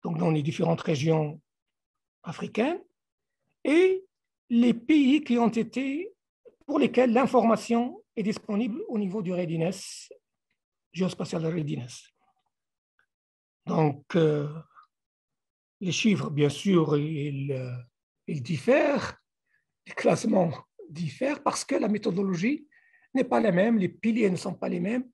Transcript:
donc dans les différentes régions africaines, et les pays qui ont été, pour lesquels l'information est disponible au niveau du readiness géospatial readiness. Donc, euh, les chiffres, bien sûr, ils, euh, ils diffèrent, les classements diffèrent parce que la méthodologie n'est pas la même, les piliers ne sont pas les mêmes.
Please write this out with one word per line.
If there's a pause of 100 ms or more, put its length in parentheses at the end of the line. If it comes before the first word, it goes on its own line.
donc
dans
les
différentes
régions (840)
africaines, (840)
et (440)
les
pays
qui
ont
été, (520)
pour
lesquels
l'information (140)
est
disponible
au
niveau
du
readiness (840)
géospatial
readiness. (1600)
Donc,
euh, (1300)
les
chiffres,
bien
sûr,
ils,
euh, (500)
ils
diffèrent, (640)
les
classements (380)
diffèrent
parce
que
la
méthodologie (460)
n'est
pas
la
même,
les
piliers
ne
sont
pas
les
mêmes.